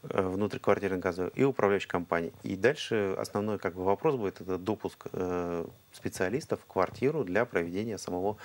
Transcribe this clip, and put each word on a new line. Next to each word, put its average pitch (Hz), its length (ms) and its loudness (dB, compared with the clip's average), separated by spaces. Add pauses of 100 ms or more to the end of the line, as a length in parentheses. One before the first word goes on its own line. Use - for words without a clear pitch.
э, - 200 -2
внутриквартирные 95 800 2
газовые, 90 340 -2
и 131 100 4
управляющей 101 440 4
компании. 85 440 0 (100)
И 98 140 -2
дальше 104 640 2
основной, 104 400 -2
как 87 160 -4
бы, 90 100 -4
вопрос 131 320 2
будет — 98 240 -2
это 92 180 -4
допуск, 95 540 -4
э, 87 540 -2 (260)
специалистов 104 680 -4
в - 120 -20
квартиру 131 520 2
для 95 200 2
проведения 92 540 -2
самого 92 460 -2